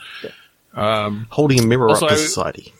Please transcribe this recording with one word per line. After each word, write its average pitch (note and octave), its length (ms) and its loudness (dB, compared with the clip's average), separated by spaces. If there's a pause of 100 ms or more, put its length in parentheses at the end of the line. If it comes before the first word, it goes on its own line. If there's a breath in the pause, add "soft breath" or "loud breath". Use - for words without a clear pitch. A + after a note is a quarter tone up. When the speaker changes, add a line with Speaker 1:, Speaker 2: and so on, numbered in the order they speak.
(240 loud breath)
Speaker 1:
Yeah. - 80 -12 (420 loud breath)
Speaker 2:
Um, G#2+ 560 -4
Speaker 1:
Holding C#3+ 300 2
a A2+ 60 4
mirror A#2 240 4
Speaker 2:
also, - 160 2
Speaker 1:
up D3+ 60 2
to D3+ 60 2
society. - 640 -4